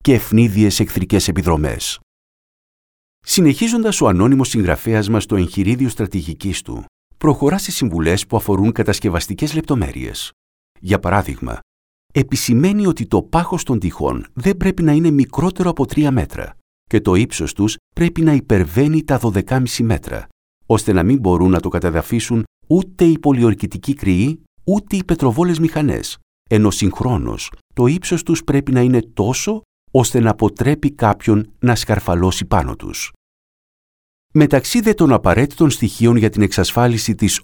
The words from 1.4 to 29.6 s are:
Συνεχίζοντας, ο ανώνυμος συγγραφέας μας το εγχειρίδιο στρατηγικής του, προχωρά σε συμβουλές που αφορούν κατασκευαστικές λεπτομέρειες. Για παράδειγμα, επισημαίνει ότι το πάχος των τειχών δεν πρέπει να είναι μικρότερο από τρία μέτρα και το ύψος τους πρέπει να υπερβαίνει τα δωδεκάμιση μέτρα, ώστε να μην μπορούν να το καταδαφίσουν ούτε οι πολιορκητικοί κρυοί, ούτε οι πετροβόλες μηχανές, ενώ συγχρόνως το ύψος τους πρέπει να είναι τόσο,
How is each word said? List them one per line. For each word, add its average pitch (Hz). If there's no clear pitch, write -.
Συνεχίζοντας, 220
ο 135
ανώνυμος 120
συγγραφέας 104
μας 110
το 110
εγχειρίδιο 101
στρατηγικής 92
του, -
προχωρά 151
σε 196
συμβουλές 85
που -
αφορούν 104
κατασκευαστικές 104
λεπτομέρειες. 95
Για 95
παράδειγμα, 73
επισημαίνει 147
ότι 135
το 98
πάχος 170
των 120
τειχών 69
δεν 190
πρέπει 185
να 156
είναι 160
μικρότερο 160
από 139
τρία 147
μέτρα 80
και 104
το 92
ύψος 85
τους 104
πρέπει 170
να 160
υπερβαίνει 127
τα 135
δωδεκάμιση 117
μέτρα, 85
ώστε 107
να 90
μην 131
μπορούν 90
να 90
το 90
καταδαφίσουν 90
ούτε 180
οι 160
πολιορκητικοί 117
κρυοί, 107
ούτε 202
οι 185
πετροβόλες 165
μηχανές, 151
ενώ 107
συγχρόνως 90
το 123
ύψος 170
τους 160
πρέπει 139
να 127
είναι 123
τόσο, 131